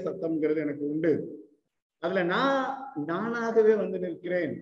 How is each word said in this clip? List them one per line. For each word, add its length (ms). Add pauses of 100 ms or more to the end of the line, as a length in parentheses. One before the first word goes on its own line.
சத்தம்ங்கிறது 600
எனக்கு 260
உண்டு. 200 (880)
அதுல 200 (120)
நான் 240 (520)
நானாகவே 680
வந்து 240
நிற்கிறேன் 580